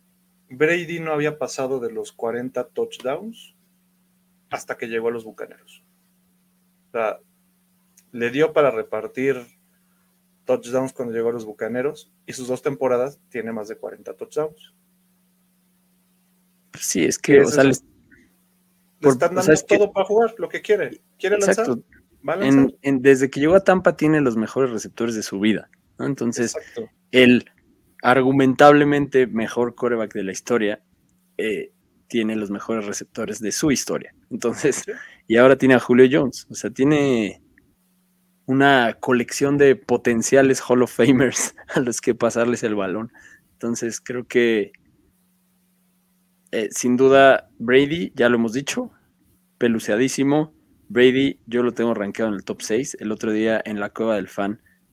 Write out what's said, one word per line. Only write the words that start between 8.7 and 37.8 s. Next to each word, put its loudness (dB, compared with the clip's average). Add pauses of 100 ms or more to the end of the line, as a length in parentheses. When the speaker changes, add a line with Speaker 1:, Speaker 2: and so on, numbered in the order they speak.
Speaker 1:
repartir -4 (1080)
touchdowns -4
cuando -10
llegó -4
a -2
los -8
Bucaneros -8 (140)
y -16
sus -12
dos -6
temporadas -4 (120)
tiene -10
más -10
de -14
cuarenta -16
touchdowns. -10 (2000)
Speaker 2:
Pues -16
sí, -2
es -2
que, 4
Speaker 1:
Eso 6
Speaker 2:
o -2
sea, 4
Speaker 1:
es, 6
Speaker 2:
les, -2
Speaker 1:
le -20 (1120)
Speaker 2:
por, 6
Speaker 1:
están 0
Speaker 2:
o -10
sea, -6
Speaker 1:
dando 6
Speaker 2:
es 2
que 2
Speaker 1:
todo 2
para -2
jugar, 0
lo -6
que -10
quiere. -2 (180)
¿Quiere 0
lanzar? 2
Speaker 2:
Exacto. -4 (460)
Speaker 1:
Va -2
a -6 (100)
Speaker 2:
En, 4
Speaker 1:
lanzar. 2
Speaker 2:
en, -2
desde 6
que -8
llegó 2
a 6
Tampa 2
tiene 2
los 0
mejores -2
receptores -6
de -6
su -8
vida, 0 (280)
¿no? -8
Entonces, -4
Speaker 1:
Exacto. -14 (220)
Speaker 2:
él 6 (520)
argumentablemente 4
mejor -4
quarterback -4
de -8
la -8
historia, -4 (560)
eh, -6 (360)
tiene -4
los -6
mejores -6
receptores -10
de -8
su -2
historia. -6 (160)
Entonces, -2
Speaker 1:
Sí. -12 (340)
Speaker 2:
y 0
ahora 8
tiene 4
a 6
Julio 6
Jones. -2
O -18
sea, -8
tiene 0 (1040)